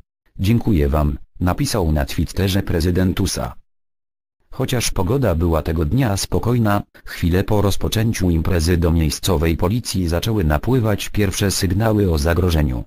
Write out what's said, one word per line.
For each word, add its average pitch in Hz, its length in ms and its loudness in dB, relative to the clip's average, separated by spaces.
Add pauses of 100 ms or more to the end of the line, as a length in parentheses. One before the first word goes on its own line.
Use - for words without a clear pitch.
(400)
„Dziękuję 98 500 2
wam”, 73 280 0 (220)
napisał 90 520 0
na 73 140 0
Twitterze 92 580 -2
prezydent 87 560 0
usa. 73 360 -4 (960)
Chociaż - 400 -2
pogoda 101 440 0
była 80 260 2
tego 82 240 -2
dnia 101 320 0
spokojna, 104 640 0 (240)
chwilę - 380 0
po 104 180 0
rozpoczęciu 104 680 0
imprezy 82 480 2
do 82 140 2
miejscowej 82 680 0
policji 92 500 -2
zaczęły 85 360 0
napływać 104 640 0
pierwsze 101 420 0
sygnały 101 600 2
o 80 60 2
zagrożeniu. 78 680 2